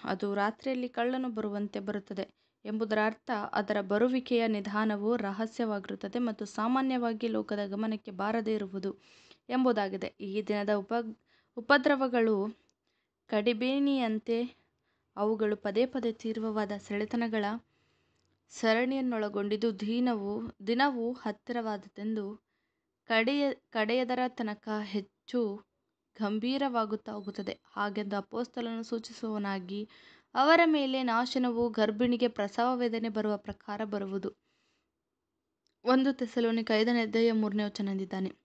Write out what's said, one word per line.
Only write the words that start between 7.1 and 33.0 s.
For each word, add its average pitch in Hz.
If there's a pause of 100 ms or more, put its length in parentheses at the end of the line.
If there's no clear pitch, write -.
ಲೋಕದ 214
ಗಮನಕ್ಕೆ 208
ಬಾರದೇ 214
ಇರುವುದು 196 (580)
ಎಂಬುದಾಗಿದೆ. 214 (140)
ಈ 196
ದಿನದ 208
ಉಪ-, 226 (500)
ಉಪದ್ರವಗಳು 254 (960)
ಕಡಿಬೇನಿಯಂತೆ 240 (800)
ಅವುಗಳು 208
ಪದೇ 208
ಪದೇ 247
ತೀವ್ರವಾದ 220
ಸೆಳೆತನಗಳ 214 (1080)
ಸರಣಿಯನ್ನೊಳಗೊಂಡಿದ್ದು 220
ದೀನವು, 220 (340)
ದಿನವು 240
ಹತ್ತಿರವಾದದ್ದೆಂದು 214 (840)
ಕಡೆಯ-, 269 (140)
ಕಡೆಯದರ 240
ತನಕ 220 (180)
ಹೆಚ್ಚು 208 (760)
ಗಂಭೀರವಾಗುತ್ತಾ 220
ಹೋಗುತ್ತದೆ. 202 (120)
ಹಾಗೆಂದು 202
ಅಪೊಸ್ತಲನು 226
ಸೂಚಿಸುವವನಾಗಿ 208 (540)
ಅವರ 311
ಮೇಲೆ 277
ನಾಶನವು 240
ಗರ್ಭಿಣಿಗೆ 226
ಪ್ರಸವ 214 (100)
ವೇದನೆ 226